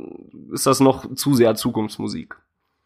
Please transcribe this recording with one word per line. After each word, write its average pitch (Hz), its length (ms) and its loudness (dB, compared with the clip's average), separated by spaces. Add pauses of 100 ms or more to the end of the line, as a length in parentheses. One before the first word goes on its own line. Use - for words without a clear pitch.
(540)
ist - 140 -2
das 131 120 4
noch 131 360 2
zu 143 180 0
sehr 117 220 4
Zukunftsmusik? 107 800 -6 (500)